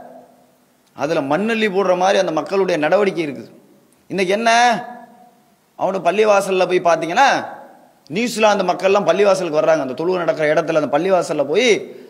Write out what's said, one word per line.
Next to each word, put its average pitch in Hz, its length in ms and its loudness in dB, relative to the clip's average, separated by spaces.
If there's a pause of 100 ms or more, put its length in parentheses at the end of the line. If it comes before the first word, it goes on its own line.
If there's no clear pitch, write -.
(920)
அதுல 151 280 -2
மண்ணள்ளி 214 460 0
போடுற 185 300 0
மாதிரி 190 220 2
அந்த 180 120 0
மக்களுடைய 175 480 0
நடவடிக்கை 170 480 0
இருக்குது. 123 240 -12 (560)
இன்னைக்கு 190 260 -2
என்ன? 233 500 2 (960)
அவனோட 190 240 -2
பள்ளிவாசல்ல 190 640 2
போய் 175 280 2
பாத்தீங்கன்னா, 165 500 0 (640)
நியூசிலாந்து 208 560 0
மக்கள்லாம் 185 420 0
பள்ளிவாசலுக்கு 180 540 0
வர்றாங்க. 156 220 2
அந்த 131 220 -6
தொழுகை 185 140 -2
நடக்கிற 156 360 0
இடத்துல 160 300 0
அந்த 143 140 -2
பள்ளிவாசல்ல 165 500 0
போய் 196 480 0 (140)